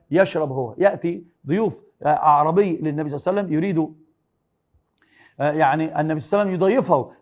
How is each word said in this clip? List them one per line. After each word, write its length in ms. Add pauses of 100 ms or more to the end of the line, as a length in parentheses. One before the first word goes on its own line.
(120)
يشرب 400
هو. 260
يأتي 460 (240)
ضيوف، 260 (300)
آه، 40
أعرابي 760
للنبي 280
صلى 80
الله 100
عليه 140
وسلم 120
يريد، 360 (1500)
آه، 120
يعني، 500
النبي 180
صلى 80
الله 120
عليه 180
وسلم 120
يضيفه، 420 (100)